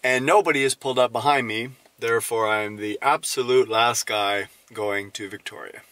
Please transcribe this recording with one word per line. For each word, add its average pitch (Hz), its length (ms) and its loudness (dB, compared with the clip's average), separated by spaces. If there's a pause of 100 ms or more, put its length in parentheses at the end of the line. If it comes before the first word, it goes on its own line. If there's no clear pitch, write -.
And 127 220 2
nobody 160 380 4
has 135 120 2
pulled 127 240 -4
up 123 120 4
behind 123 360 0
me, 113 240 -4 (280)
therefore 113 480 0
I 107 140 2
am 104 160 -6
the 104 240 -6
absolute 127 680 2
last 113 380 2
guy 101 440 -2 (240)
going 101 380 -4
to 101 180 -10
Victoria. 101 520 -16 (100)